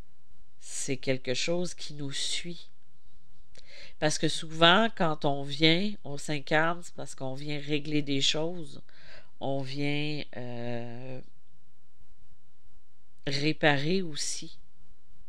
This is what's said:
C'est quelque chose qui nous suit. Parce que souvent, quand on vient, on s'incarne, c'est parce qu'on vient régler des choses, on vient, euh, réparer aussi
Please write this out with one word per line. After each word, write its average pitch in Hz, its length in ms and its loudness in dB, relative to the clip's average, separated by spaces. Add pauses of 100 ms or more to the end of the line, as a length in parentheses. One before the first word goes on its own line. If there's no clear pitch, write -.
(600)
C'est - 380 -2
quelque 131 380 0
chose 170 400 2
qui - 180 -4
nous 143 180 -2
suit. - 560 -2 (1300)
Parce 156 180 2
que 160 100 4
souvent, 165 680 6
quand 160 280 2
on 143 180 2
vient, 160 480 4 (120)
on 143 140 -2
s'incarne, 160 640 2
c'est - 140 -6
parce 135 180 -4
qu'on 131 220 -2
vient 147 240 -2
régler 147 420 2
des 139 200 2
choses, 156 600 2 (580)
on 139 220 0
vient, 147 640 0 (140)
euh, 120 840 -2 (2000)
réparer 147 720 4
aussi 165 560 -2 (720)